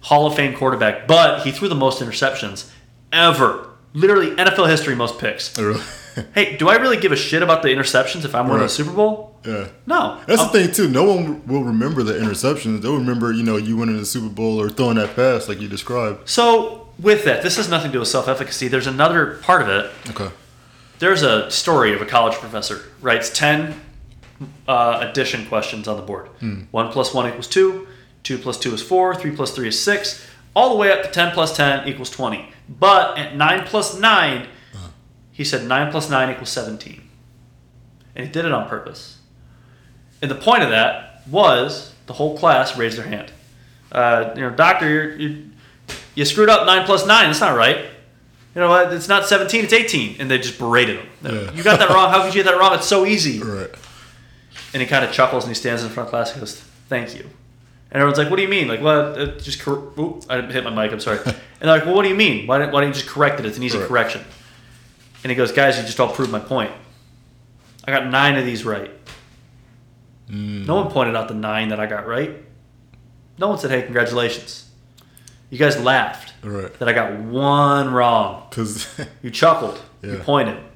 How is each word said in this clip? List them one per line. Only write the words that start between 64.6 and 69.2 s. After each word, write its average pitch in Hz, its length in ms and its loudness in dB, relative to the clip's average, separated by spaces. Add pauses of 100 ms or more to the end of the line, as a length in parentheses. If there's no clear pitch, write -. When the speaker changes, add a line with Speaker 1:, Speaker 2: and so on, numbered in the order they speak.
Speaker 1:
And 131 80 -6
he 123 60 -2
goes, 123 160 2
"Guys, 135 260 4
you 110 60 -6
just - 160 -10
all 123 120 2
proved 127 180 -4
my 107 100 -6
point. 110 300 -4 (1160)
I 135 60 -6
got 131 180 0
nine 139 260 4
of 131 80 -2
these 117 200 -6
right." 101 260 -6 (1400)